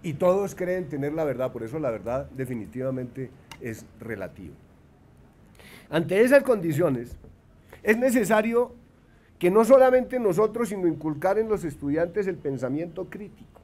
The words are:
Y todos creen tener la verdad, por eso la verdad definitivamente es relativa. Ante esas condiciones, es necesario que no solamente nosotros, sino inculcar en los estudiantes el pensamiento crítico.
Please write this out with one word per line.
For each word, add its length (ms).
Y 100
todos 400
creen 360
tener 240
la 100
verdad, 280
por 120
eso 160
la 120
verdad 400
definitivamente 1000
es 240
relativa. 540
Ante 320
esas 220
condiciones, 720
es 160
necesario 760
que 100
no 160
solamente 540
nosotros, 500
sino 180
inculcar 520
en 80
los 160
estudiantes 640
el 80
pensamiento 720
crítico. 540